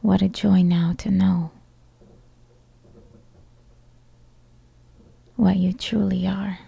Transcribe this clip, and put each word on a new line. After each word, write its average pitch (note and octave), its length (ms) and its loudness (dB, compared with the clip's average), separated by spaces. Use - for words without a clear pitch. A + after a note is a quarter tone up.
What G3 180 2
a F#3+ 80 2
joy F#3+ 320 2
now F3 380 2
to G#3+ 100 -8
know F#3 420 0
what G3 220 2
you F#3 160 0
truly F#3+ 540 -4
are. G3 400 -6